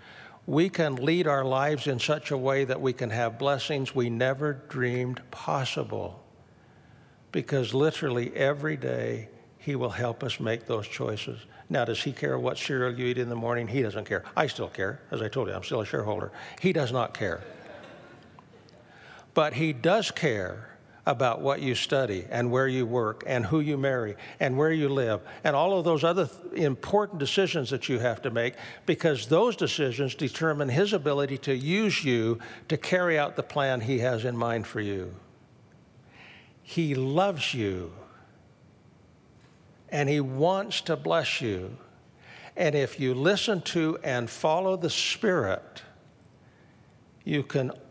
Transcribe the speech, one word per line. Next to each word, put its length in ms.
we 220
can 260
lead 320
our 160
lives 440
in 120
such 320
a 60
way 260
that 160
we 140
can 160
have 280
blessings 560
we 160
never 440
dreamed 600
possible, 960
because 400
literally 600
every 440
day 500
he 180
will 140
help 340
us 160
make 260
those 220
choices. 500
Now, 140
does 180
he 120
care 260
what 180
cereal 400
you 100
eat 100
in 100
the 80
morning? 320
He 140
doesn't 240
care. 180
I 100
still 220
care. 320
As 100
I 60
told 220
you, 40
I'm 100
still 180
a 40
shareholder. 460
He 100
does 220
not 200
care. 280
But 200
he 200
does 380
care 680
about 320
what 220
you 120
study 560
and 220
where 160
you 180
work 400
and 200
who 160
you 160
marry 360
and 160
where 160
you 160
live 320
and 100
all 240
of 60
those 180
other 240
th-, 340
important 560
decisions 520
that 180
you 100
have 240
to 80
make, 260
because 420
those 280
decisions 580
determine 540
his 240
ability 460
to 180
use 480
you 340
to 80
carry 420
out 200
the 40
plan 380
he 200
has 260
in 100
mind 320
for 140
you. 340
He 320
loves 600
you, 400
and 220
he 100
wants 640
to 160
bless 420
you. 380
And 180
if 240
you 140
listen 480
to 420
and 260
follow 460
the 140
Spirit, 920
you 200
can 280